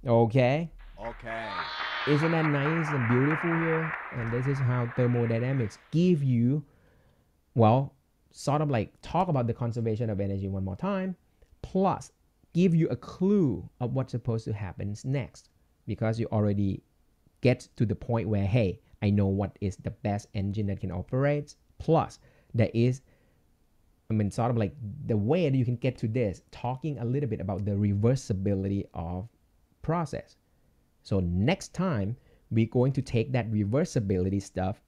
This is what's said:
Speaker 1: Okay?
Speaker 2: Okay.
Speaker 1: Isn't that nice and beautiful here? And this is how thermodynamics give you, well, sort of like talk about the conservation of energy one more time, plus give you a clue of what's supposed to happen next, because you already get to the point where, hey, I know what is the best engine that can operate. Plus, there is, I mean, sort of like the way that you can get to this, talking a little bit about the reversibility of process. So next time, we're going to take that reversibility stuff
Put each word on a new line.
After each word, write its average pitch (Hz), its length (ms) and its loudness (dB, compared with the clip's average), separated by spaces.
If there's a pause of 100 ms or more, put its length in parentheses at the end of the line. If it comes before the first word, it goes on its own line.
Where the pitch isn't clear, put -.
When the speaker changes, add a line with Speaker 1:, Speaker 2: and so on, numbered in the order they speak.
Speaker 1:
Okay? 123 640 4 (340)
Speaker 2:
Okay. 113 440 -10 (600)
Speaker 1:
Isn't 151 220 2
that 160 160 2
nice 151 420 0
and 131 200 0
beautiful 143 420 2
here? 165 420 0 (200)
And 113 200 -6
this 127 140 -2
is 139 120 0
how 123 380 0
thermodynamics 120 840 0 (120)
give 170 320 4
you, 131 420 2 (920)
well, 120 400 4 (360)
sort 147 320 -2
of 147 80 0
like 117 220 0 (100)
talk 180 260 0
about 131 180 2
the 113 80 -2
conservation 113 560 -2
of 98 100 -2
energy 98 280 -2
one 95 160 -4
more 95 120 -6
time, 190 400 -4 (460)
plus - 500 0 (400)
give 170 220 4
you 165 140 4
a - 80 -2
clue 180 720 0 (120)
of 123 140 -2
what's 131 180 -4
supposed 117 320 -4
to 120 80 -4
happen 101 420 -6 (100)
next, 135 460 -6 (360)
because 113 340 -2
you 113 100 0
already 101 520 2 (580)
get 123 340 2
to - 100 0
the 98 100 0
point 113 340 -4
where, 101 180 0
hey, 95 320 2 (240)
I 107 80 2
know 101 160 4
what 98 340 -2
is 98 160 -4
the - 140 -8
best 101 440 -6
engine 101 340 -2
that 98 120 -4
can 90 120 -8
operate. 143 640 -2 (220)
Plus, - 400 0 (360)
there 113 200 4
is, 123 280 2 (1080)
I 110 40 0
mean, 104 160 2
sort 117 200 0
of 117 60 0
like 110 180 0 (320)
the 113 100 2
way 143 320 2
that 135 80 2
you 127 80 4
can 120 120 0
get 123 220 -2
to 120 100 -2
this, 110 420 -2
talking 131 480 -6
a 120 60 -6
little 131 240 -2
bit 107 120 -4
about 95 240 -4
the 104 80 0
reversibility 101 1120 2 (100)
of 87 340 -6 (540)
process. - 540 -6 (680)
So 98 180 0
next 92 520 0
time, 127 440 -2 (340)
we're 110 160 4
going 127 260 2
to 135 100 -2
take 120 300 -2
that 117 180 -2
reversibility 101 920 0
stuff 92 460 -6